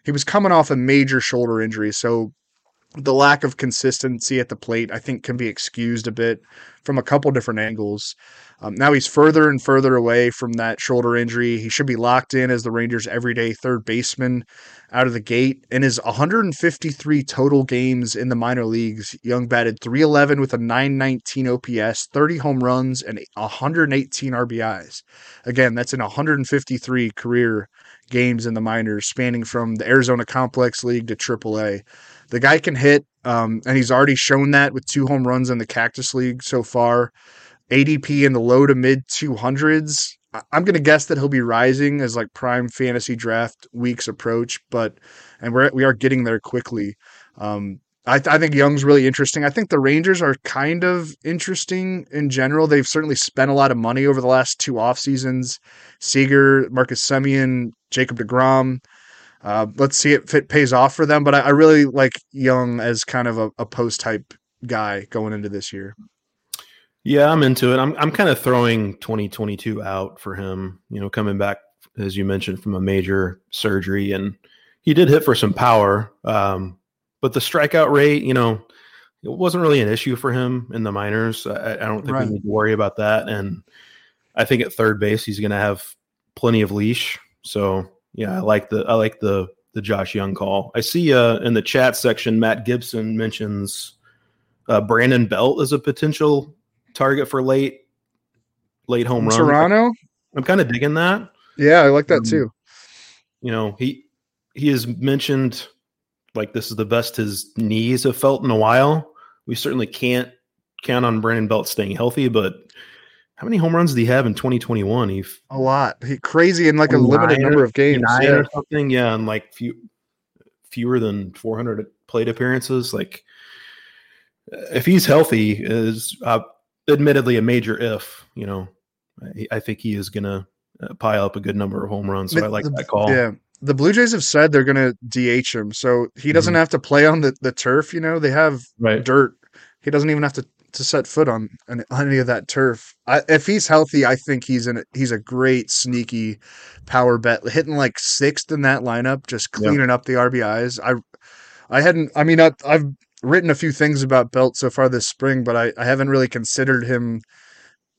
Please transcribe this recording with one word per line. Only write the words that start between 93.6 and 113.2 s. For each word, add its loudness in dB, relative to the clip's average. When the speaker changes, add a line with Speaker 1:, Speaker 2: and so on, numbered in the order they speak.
Speaker 2:
uh, 4
Brandon 4
Belt 0
as -2
a 0
potential -2
target 4
for -2
late, -2
late 0
home 0
Speaker 1:
In 0
Speaker 2:
runs. 2
Speaker 1:
Toronto? 4
Speaker 2:
I'm -4
kinda 2
digging -2
that. 0
Speaker 1:
Yeah, 6
I 8
like 4
that 4
Speaker 2:
Um, -4
Speaker 1:
too. 0
Speaker 2:
you -6
know, -2
he, -6
he -4
has 0
mentioned, -2
like, -6
this -6
is -14
the -2
best -2
his -6
knees 0
have 0
felt 0
in 0
a 2
while. 2
We -6
certainly -4
can't -4
count 0
on 0
Brandon 0
Belt 0
staying -4
healthy, -2
but 0